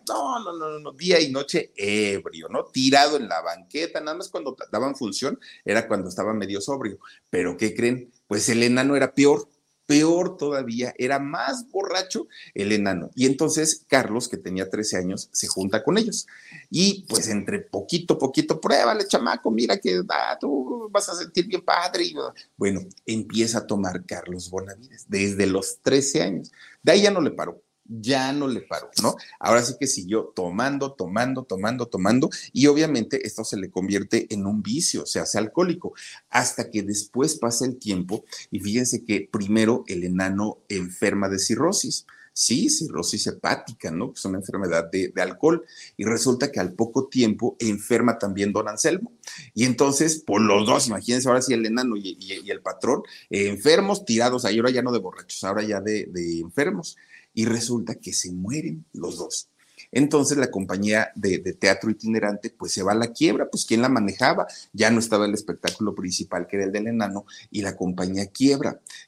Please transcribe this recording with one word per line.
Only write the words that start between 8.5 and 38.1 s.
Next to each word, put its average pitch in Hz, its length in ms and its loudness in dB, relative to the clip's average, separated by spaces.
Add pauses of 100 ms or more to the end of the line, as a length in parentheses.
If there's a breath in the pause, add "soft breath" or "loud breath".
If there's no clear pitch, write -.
enano 127 320 4
era 135 180 2
peor. 143 380 6 (360)
Peor 165 500 4
todavía, 123 600 -4
era 139 220 0
más 143 480 -6
borracho 185 580 -4 (280 loud breath)
el 101 180 0
enano. 98 420 0
Y 127 100 2
entonces 151 640 2
Carlos, 120 420 2
que - 80 -6
tenía 92 320 -4
trece - 280 -2
años, 92 340 -4
se - 160 -4
junta 98 380 0
con 170 120 4
ellos. 226 300 -2 (440 loud breath)
Y 190 380 2
pues 110 200 0
entre 101 320 -2
poquito, 165 580 -2
poquito, 156 420 0
"Pruébale, 196 460 2
chamaco, - 460 0
mira 214 260 0
que, 185 300 0
ah, - 320 -2
tú 247 500 -4
vas 196 180 0
a 180 60 -8
sentir 180 320 -4
bien 175 180 -6
padre". 175 380 0
Y, 170 140 -6 (400 loud breath)
bueno, 98 240 -2 (260)
empieza 113 520 -2
a - 100 -6
tomar 92 360 -2
Carlos 90 460 -10
Bonavides 98 560 -12
desde 98 400 0
los 95 360 0
trece 135 380 4
años. - 300 -4 (320 loud breath)
De 151 80 6
ahí 202 120 8
ya 202 100 6
no 185 80 0
le 135 100 2
paró, - 320 -8 (260)
ya 131 440 0
no 143 160 -2
le 107 140 -4
paró, - 280 -10 (100)
¿no? 113 140 2 (240 loud breath)
Ahora 117 240 6
sí 123 160 -4
que 135 80 -2
siguió 95 480 -2
tomando, 135 600 -2
tomando, 123 500 -2
tomando, 113 420 -4
tomando, 110 420 4 (240 loud breath)
y 139 140 6
obviamente 143 580 4
esto 107 200 -8
se - 120 -6
le 92 140 -6
convierte 98 640 0
en 98 100 -2
un 104 160 0
vicio, 107 460 -2
se - 140 -2
hace 85 180 -2
alcohólico, 151 560 -2 (340 loud breath)
hasta 123 400 0
que 104 140 -4
después 123 540 -2
pasa 117 280 -2
el 123 140 -4
tiempo, 95 460 -4 (260 loud breath)